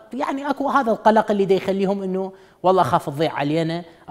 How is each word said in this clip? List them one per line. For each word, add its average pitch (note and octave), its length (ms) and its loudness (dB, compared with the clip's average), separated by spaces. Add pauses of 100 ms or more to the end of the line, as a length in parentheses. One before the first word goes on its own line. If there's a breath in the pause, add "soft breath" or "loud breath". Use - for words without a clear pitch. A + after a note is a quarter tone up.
(140)
يعني C#4+ 360 -6
أكو C#4 200 -2
هذا A#3+ 220 0
القلق G#3+ 400 2
اللي G3+ 140 2
دا F#3+ 100 4
يخليهم G3 480 -2
إنه F#3+ 280 -4 (320 soft breath)
والله F#3 180 4
أخاف D#3+ 240 0
تضيع D3 280 -4
علينا D#3+ 500 -2 (280 soft breath)